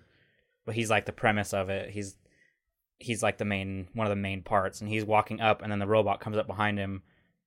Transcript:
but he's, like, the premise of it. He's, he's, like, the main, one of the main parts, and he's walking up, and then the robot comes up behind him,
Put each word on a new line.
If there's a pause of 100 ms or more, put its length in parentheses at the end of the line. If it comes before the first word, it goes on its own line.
(640)
but
he's,
like,
the
premise
of
it.
He's, (800)
he's,
like,
the
main,
one
of
the
main
parts,
and
he's
walking
up,
and
then
the
robot
comes
up
behind
him, (440)